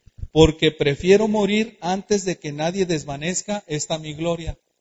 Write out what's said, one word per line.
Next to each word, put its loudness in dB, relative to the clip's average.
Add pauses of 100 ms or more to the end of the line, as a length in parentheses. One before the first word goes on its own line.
(320)
porque 6
prefiero 2
morir -2
antes -2
de -4
que -10
nadie -2
desvanezca -6
esta -6
mi -10
gloria". -6 (240)